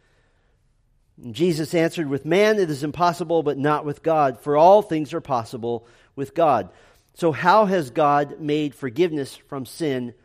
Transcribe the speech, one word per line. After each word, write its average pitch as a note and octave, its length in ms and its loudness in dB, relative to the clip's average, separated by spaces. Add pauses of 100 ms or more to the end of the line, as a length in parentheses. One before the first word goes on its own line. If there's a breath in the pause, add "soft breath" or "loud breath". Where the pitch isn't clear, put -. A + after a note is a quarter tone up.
(1160)
And A#2+ 180 -16
Jesus D#3 380 -2
answered, E3 380 -2
"With C#3 160 -4
man G#3 320 2
it F#3 100 0
is C#3+ 160 -6
impossible, E3 580 -2
but C#3+ 140 -2
not D3 300 0
with D3 160 -8
God, D3+ 380 0
for D3 180 0
all F#3+ 240 8
things D#3 320 -6
are D#3+ 80 -6
possible A#2 640 -6 (280 soft breath)
with C#3 200 -10
God." B2+ 340 2 (460 soft breath)
So E3 180 0
how F3+ 320 4
has F#3 240 0
God C#3+ 520 0
made D3 340 -2
forgiveness C#3+ 600 -4
from C3+ 300 -12
sin B2+ 480 -6 (120)